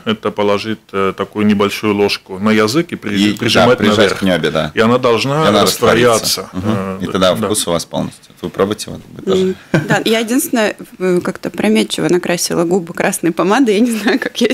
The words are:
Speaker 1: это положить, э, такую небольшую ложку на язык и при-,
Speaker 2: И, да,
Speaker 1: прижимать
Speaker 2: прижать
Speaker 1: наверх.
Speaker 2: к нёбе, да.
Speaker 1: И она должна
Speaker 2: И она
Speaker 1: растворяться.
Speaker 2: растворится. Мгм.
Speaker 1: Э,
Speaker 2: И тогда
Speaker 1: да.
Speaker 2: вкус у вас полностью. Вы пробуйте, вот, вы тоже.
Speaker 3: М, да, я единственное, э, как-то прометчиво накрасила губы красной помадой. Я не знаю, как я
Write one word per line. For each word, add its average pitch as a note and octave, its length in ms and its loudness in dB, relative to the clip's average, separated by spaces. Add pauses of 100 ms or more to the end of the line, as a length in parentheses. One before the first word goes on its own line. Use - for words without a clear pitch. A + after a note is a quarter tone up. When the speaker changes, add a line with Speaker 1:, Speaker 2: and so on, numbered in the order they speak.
Speaker 1:
это G#2+ 260 -2
положить, G#2 480 -2 (140)
э, F#2+ 220 0
такую G#2 300 -4
небольшую G#2 500 2
ложку G2+ 440 -2
на G#2+ 100 0
язык G#2+ 440 2
и - 20 -6
при-, G#2 260 -6
Speaker 2:
И, G#2 120 4
да, - 40 -8
Speaker 1:
прижимать A#2 400 2
Speaker 2:
прижать G#2 200 2
Speaker 1:
наверх. G2 220 2
Speaker 2:
к - 40 -10
нёбе, F2 280 2
да. D#2+ 220 -2
Speaker 1:
И G#2 60 0
она A#2 180 4
должна B2+ 460 0
Speaker 2:
И F#3+ 60 2
она G2+ 140 4
Speaker 1:
растворяться. A2+ 840 2
Speaker 2:
растворится. - 40 -
Мгм. F#2+ 480 -4
Speaker 1:
Э, - 20 -4
Speaker 2:
И - 80 -4
тогда F#2 240 4
Speaker 1:
да. A2 100 -2
Speaker 2:
вкус G#2 220 -2
у F2 40 -2
вас E2 140 -2
полностью. - 560 -8
Вы E2+ 80 -6
пробуйте, G2+ 400 -2
вот, F2+ 120 -12 (140)
вы - 60 -16
тоже. F#3+ 200 0 (320)
Speaker 3:
М, D#3 140 2
да, G#3 180 0
я A3+ 140 2
единственное, A#3 560 -2 (240)
э, F3+ 220 0
как-то - 300 -6
прометчиво G#3 580 0
накрасила F3 540 -2
губы E3+ 300 -2
красной F3+ 380 -2
помадой. G#3 440 2
Я G3+ 60 2
не B3 100 2
знаю, A3 260 0
как - 240 -8
я A#3+ 120 4